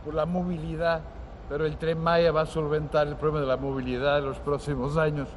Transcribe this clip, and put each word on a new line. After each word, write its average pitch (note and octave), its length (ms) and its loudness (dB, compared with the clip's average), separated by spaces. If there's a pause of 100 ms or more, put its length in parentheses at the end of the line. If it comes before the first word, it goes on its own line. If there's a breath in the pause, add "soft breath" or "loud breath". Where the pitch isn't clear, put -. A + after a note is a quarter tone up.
por D3+ 100 -8
la D#3 120 2
movilidad, E3 720 -2 (480)
pero D3 180 0
el D3+ 100 -2
Tren D#3+ 260 -2
Maya E3+ 300 6
va D#3 100 4
a D3+ 40 2
solventar D3+ 600 0
el C#3+ 100 -4
problema D3+ 240 0
de C3+ 60 0
la B2+ 100 2
movilidad C3+ 640 0
en C#3+ 80 0
los C3 120 -4
próximos C#3+ 580 -2
años D3 400 0